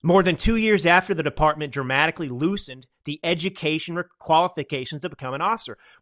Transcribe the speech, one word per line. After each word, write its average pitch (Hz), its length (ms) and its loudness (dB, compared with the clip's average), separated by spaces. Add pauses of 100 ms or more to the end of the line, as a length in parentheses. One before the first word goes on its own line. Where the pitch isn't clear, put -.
More 175 180 6
than 175 140 2
two 226 220 2
years 214 280 2
after 185 280 4
the 160 100 -2
department 151 500 0
dramatically 139 560 0
loosened 131 560 -4 (200)
the 147 180 -8
education 170 720 -2
re-, 175 80 -4 (160)
qualifications 156 800 0
to 180 80 -8
become 131 240 -10
an 139 80 -6
officer. 180 360 -4 (240)